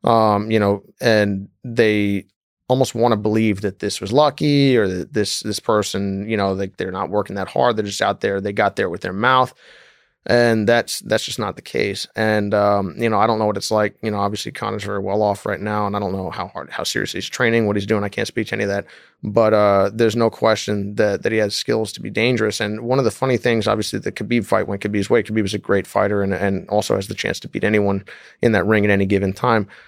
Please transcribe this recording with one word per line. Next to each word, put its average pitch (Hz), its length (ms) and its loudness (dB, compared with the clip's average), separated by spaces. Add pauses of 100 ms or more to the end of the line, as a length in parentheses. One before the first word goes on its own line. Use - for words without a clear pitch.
um, 110 480 4
you 110 80 4
know, 101 240 2 (180)
and 101 480 2 (140)
they 107 600 0 (440)
almost 127 240 2
wanna 113 240 2
believe 107 440 0
that 101 180 -4
this - 200 -4
was 101 140 -4
lucky 143 640 4
or 101 100 4
that 92 260 -6
this, 104 260 -2
this 107 200 -6
person, 101 720 -2
you 110 80 0
know, 98 160 0
like, 98 240 -6
they're 92 140 -6
not 92 180 -6
working 101 280 -4
that 95 100 -4
hard. 123 280 2
They're 107 100 -2
just 101 180 -4
out 101 180 0
there. 98 180 0
They 101 140 -4
got 104 220 0
there 98 160 0
with 87 100 -8
their 92 120 -6
mouth. 127 380 2 (800)
And 117 380 4
that's, 117 320 0
that's - 240 -2
just - 160 -8
not 101 160 -4
the - 60 -18
case. 107 520 -4
And, 107 400 0
um, 101 440 2
you 117 120 0
know, 107 80 0
I 107 100 4
don't 110 120 0
know 107 60 2
what 104 100 0
it's - 160 -6
like. 107 320 0
You 110 80 -2
know, 104 60 -2
obviously 101 340 -4
Conor's 104 320 -6
very 101 160 -6
well 98 220 -2
off 101 240 0
right 101 160 -4
now, 104 260 -2
and 101 80 -4
I 101 40 -2
don't 98 120 -2
know 95 180 -4
how 90 200 -8
hard, - 200 -12
how - 140 -8
serious - 300 -4
he's - 160 -8
training, 117 360 0
what 104 120 0
he's 101 80 -4
doing. 104 180 0
I 98 60 -6
can't 107 180 -4
speak 110 200 -6
to 107 80 -6
any 107 100 -4
of 98 40 -4
that. 101 160 -4 (380)
But, 107 300 4
uh, 101 400 4
there's 113 240 2
no 113 120 4
question 104 680 0
that, 104 280 0
that 107 80 0
he 110 60 0
has 104 180 0
skills 113 380 -2
to - 80 -14
be 104 80 -8
dangerous. 110 500 0
And 107 220 -4
one 127 180 0
of 127 60 0
the 104 60 2
funny 131 260 0
things, 113 320 0
obviously, 104 300 -2
the 101 120 -6
Khabib 110 340 -2
fight 98 220 0
went 98 140 -6
Khabib's 104 280 -2
way. 117 140 4
Khabib 107 220 -2
is 95 80 -4
a 104 60 -4
great 98 280 0
fighter 101 340 0
and, 98 120 0
and 95 340 -2
also 104 280 0
has 98 120 -4
the - 80 -8
chance - 240 -6
to - 80 -14
beat - 160 -4
anyone 101 400 2 (380)
in 117 100 4
that 92 140 2
ring 107 180 4
at 104 80 2
any 98 140 2
given 95 260 0
time. 113 340 0 (220)